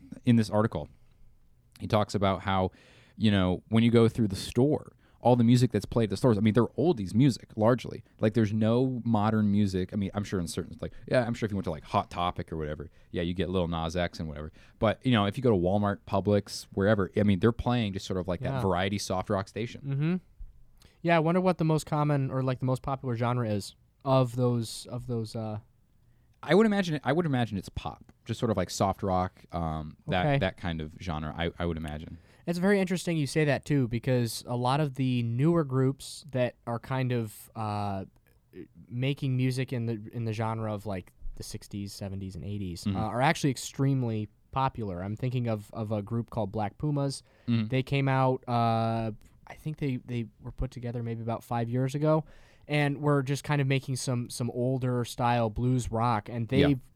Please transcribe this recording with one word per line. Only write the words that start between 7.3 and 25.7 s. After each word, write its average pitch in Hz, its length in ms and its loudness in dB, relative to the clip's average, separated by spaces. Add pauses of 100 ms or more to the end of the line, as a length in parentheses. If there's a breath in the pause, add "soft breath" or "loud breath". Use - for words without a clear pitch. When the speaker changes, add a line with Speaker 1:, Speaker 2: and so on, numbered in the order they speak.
Speaker 1:
largely. 113 480 0 (160 soft breath)
Like, 113 140 2
there's 110 200 2
no 117 500 2
modern 107 480 2
music. 92 400 2
I - 40 -6
mean, 98 180 -2
I'm 104 100 -2
sure 98 160 -4
in 82 80 -4
certain, - 340 -8
like, 85 120 -8 (140 loud breath)
yeah, 127 180 0
I'm 117 80 -4
sure 117 140 -4
if 98 40 -6
you 101 60 -4
went 92 80 -4
to, 87 60 -4
like, 76 140 -8
Hot 98 240 -2
Topic 87 420 -4
or 82 60 -6
whatever, 76 320 -6 (220 soft breath)
yeah, 90 120 -4
you 87 100 -2
get 87 160 -2
Lil 90 180 0
Nas 82 280 -4
X 87 240 -2
and 80 100 -8
whatever. 76 220 -12 (280 soft breath)
But, 104 240 2
you 127 100 2
know, 104 120 4
if 101 120 -2
you 123 60 -6
go 123 80 4
to 101 60 4
Walmart, 101 400 2 (100)
Publix, 101 640 0
wherever, 98 440 2
I 104 60 6
mean, 101 160 4
they're 110 120 6
playing 117 420 -2
just 95 120 -8
sort 92 140 -4
of 85 80 -4
like 90 140 -2
Speaker 2:
Yeah. - 100 -4
Speaker 1:
that - 100 -2
variety 95 360 0
soft 92 320 -4
rock 98 180 -2
station. - 380 -10
Speaker 2:
Mm-hmm. 147 300 -2 (840 soft breath)
Yeah, 170 140 2
I 165 40 6
wonder 170 220 2
what 185 160 2
the 165 80 0
most 156 200 2
common 147 440 0
or, 131 140 -2
like, 131 160 -2
the 131 60 -2
most 127 180 0
popular 131 320 -4
genre 120 340 0
is 104 260 -4 (300)
of 131 300 4
those, 123 540 0
of 123 180 -8
those, 113 280 -4
uh 110 220 -6 (840)